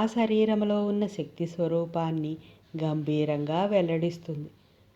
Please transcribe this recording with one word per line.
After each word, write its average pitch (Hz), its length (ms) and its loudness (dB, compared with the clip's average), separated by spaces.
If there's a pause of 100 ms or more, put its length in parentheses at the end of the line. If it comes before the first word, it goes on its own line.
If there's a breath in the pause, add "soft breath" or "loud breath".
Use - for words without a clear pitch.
శరీరంలో 214 800 2
ఉన్న 208 220 0
శక్తి 170 400 -6
స్వరూపాన్ని 165 840 -2 (440 loud breath)
గంభీరంగా 151 880 0
వెల్లడిస్తుంది. 165 840 0 (460 soft breath)